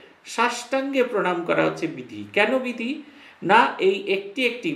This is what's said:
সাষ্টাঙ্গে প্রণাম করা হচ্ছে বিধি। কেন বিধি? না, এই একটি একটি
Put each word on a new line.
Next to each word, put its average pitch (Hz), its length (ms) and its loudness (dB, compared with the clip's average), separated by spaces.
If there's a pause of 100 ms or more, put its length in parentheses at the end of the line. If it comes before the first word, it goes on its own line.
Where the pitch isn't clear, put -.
(240)
সাষ্টাঙ্গে 269 800 0
প্রণাম 180 400 -2
করা 160 200 2
হচ্ছে 160 220 -2
বিধি। 117 460 -10
কেন 247 260 2
বিধি? 240 440 -6 (400)
না, 214 360 6
এই 190 280 2
একটি 196 400 -2
একটি 208 300 -4